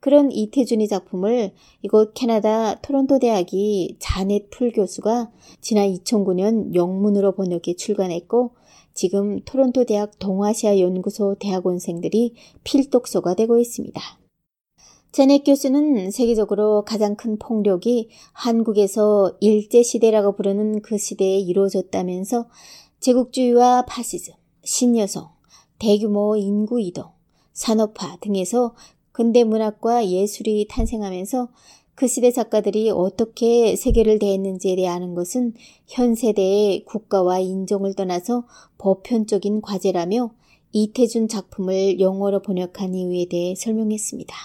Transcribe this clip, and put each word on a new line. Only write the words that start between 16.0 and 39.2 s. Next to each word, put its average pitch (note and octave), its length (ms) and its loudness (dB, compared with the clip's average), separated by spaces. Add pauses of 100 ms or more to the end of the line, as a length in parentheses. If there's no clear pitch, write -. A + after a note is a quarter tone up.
세계적으로 G#3+ 760 2
가장 G#3 280 0
큰 G#3+ 220 -6
폭력이 A3 720 0 (240)
한국에서 G#3+ 1080 2
일제시대라고 G#3+ 960 4
부르는 G#3 440 -2
그 G#3+ 160 -6
시대에 F#3+ 440 0
이루어졌다면서, F#3+ 1080 -2 (520)
제국주의와 B3 840 4
파시즘, - 460 -10 (320)
신여성, A3+ 640 0 (500)
대규모 G#3 580 2
인구 G#3 440 -2
이동, F3 240 -8 (480)
산업화 G#3+ 680 -2
등에서 G#3+ 520 -2 (380)
근대 A#3 300 4
문학과 A3 680 0
예술이 G#3 640 -2
탄생하면서 A3 760 -4 (480)
그 C#4 100 0
시대 B3 240 2
작가들이 G#3+ 600 0
어떻게 A3+ 840 0
세계를 A3 460 2
대했는지에 F#3+ 560 -2
대해 F#3 100 0
아는 F3+ 280 -4
것은 A3+ 400 -4 (340)
현 A#3+ 260 2
세대의 G3+ 720 0
국가와 F#3 560 0
인종을 F#3+ 540 -4
떠나서 F#3+ 520 -4 (320)
보편적인 G#3 840 -2